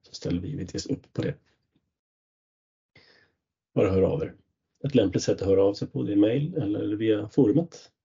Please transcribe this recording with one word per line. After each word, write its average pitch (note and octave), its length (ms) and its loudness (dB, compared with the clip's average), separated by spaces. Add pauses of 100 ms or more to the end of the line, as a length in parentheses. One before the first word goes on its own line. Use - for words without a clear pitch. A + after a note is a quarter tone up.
Så - 120 -20
ställer F2+ 260 -4
vi F2+ 80 -8
givetvis - 380 -8
upp - 260 -8
på - 100 -4
det. - 160 -4 (2250)
Bara G#2 160 2
hör F#2+ 120 4
av F2 200 0
er. - 140 -8 (480)
Ett C#3+ 100 -4
lämpligt G#2+ 280 2
sätt G2+ 200 -2
att F#2+ 60 -2
höra G2 140 4
av G2+ 120 4
sig - 140 -8
på B2+ 140 -6
det G2+ 100 -4
är G2+ 40 0
mail B2+ 380 2
eller G#2 420 -4
via G#2+ 320 0
forumet. C#3+ 640 0 (120)